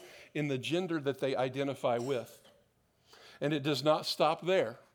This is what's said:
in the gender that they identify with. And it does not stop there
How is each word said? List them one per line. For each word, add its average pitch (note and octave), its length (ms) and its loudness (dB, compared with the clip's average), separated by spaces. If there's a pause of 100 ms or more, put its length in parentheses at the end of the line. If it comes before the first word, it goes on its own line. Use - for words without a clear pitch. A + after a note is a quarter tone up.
(340)
in D3+ 140 -2
the C3+ 100 0
gender D#3+ 420 -2
that C3+ 200 -2
they C3+ 160 0
identify C3+ 600 0
with. A#2+ 420 -4 (1000)
And D3 140 0
it D3 80 0
does C3+ 220 0
not D3+ 220 4
stop D#3+ 400 2
there D#3 340 2 (160)